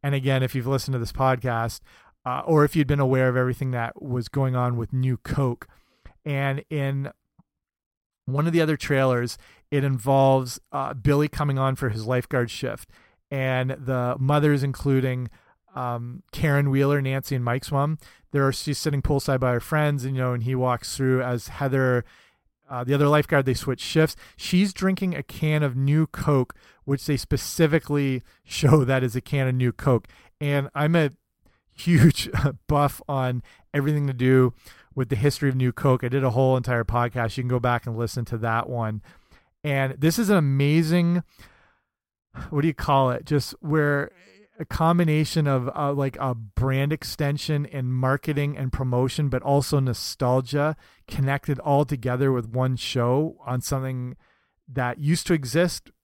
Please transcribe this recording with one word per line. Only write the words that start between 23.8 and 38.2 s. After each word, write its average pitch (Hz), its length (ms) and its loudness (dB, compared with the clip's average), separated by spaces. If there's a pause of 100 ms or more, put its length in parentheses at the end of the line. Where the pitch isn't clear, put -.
shifts. 156 340 0 (220)
She's 190 360 0
drinking 190 420 -2
a 139 80 -8
can 151 400 0
of 131 120 -2
New 143 300 2
Coke, - 480 0 (300)
which 139 240 -2
they 143 100 0
specifically 143 1040 0 (120)
<laughs> - 100 -20
show 147 400 4
that 131 200 2
is 120 120 -2
a 127 60 -2
can 135 260 -2
of 127 80 0
New 127 160 2
Coke. 120 360 0 (320)
And 143 360 -2
I'm 151 200 2
a 151 180 2 (600)
huge - 560 4 (200)
<laughs> - 180 -12
buff 143 400 2
on 127 340 -2 (320)
everything 147 320 0
to 135 80 -2
do 127 400 4 (400)
with 127 160 -4
the 135 60 0
history 139 340 0
of 131 60 -2
New 127 160 2
Coke. 127 320 2
I 123 60 -4
did 135 140 0
a 131 80 2
whole 131 260 2
entire 120 260 -2
podcast. 120 540 -2
You 131 60 -4
can 123 60 -4
go 123 100 2
back 120 280 0
and 113 100 -6
listen 117 280 -4